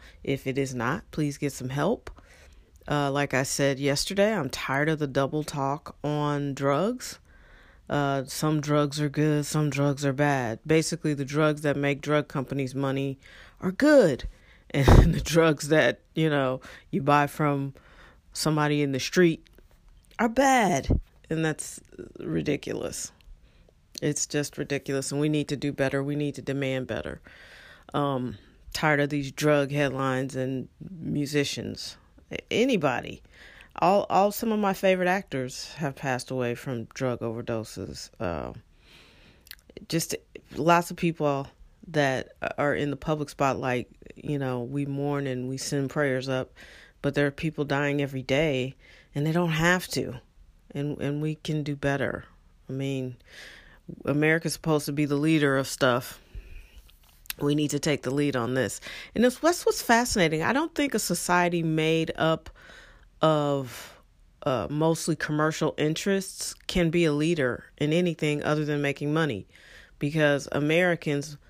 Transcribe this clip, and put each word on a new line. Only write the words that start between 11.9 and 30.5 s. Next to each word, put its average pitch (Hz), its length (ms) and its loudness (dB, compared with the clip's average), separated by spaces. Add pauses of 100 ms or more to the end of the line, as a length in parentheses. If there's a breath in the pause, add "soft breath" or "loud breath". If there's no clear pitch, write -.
drug 147 280 0
companies 135 460 -4
money 135 440 -2 (420 loud breath)
are 185 120 -2
good. 247 600 6
<laughs> - 20 -20 (380 soft breath)
And 143 400 10
the - 80 -2
drugs 156 480 4
that, 143 320 4 (140)
you 160 160 2
know, 131 300 0 (320 loud breath)
you - 100 -2
buy 147 240 4
from 139 480 -2 (580 loud breath)
somebody 147 500 2
in 139 100 0
the 131 80 -2
street - 440 4 (760)
are 233 80 4
bad. 233 720 2 (280)
And 160 160 0
that's - 360 -4 (400)
ridiculous. 147 880 -6 (920 soft breath)
It's - 260 -2
just 147 320 -4
ridiculous. 139 520 -4
And 143 100 -2
we 151 80 2
need 151 200 0
to 143 80 -2
do 143 160 -4
better. 139 320 0
We 143 100 -4
need 147 220 -4
to 131 60 -12
demand 131 440 -4
better. 98 340 -8 (720 loud breath)
Um, 135 420 -2 (360 soft breath)
tired 151 280 2
of 143 80 2
these 143 240 -4
drug 147 400 2
headlines 135 640 -2
and 131 320 -4 (200)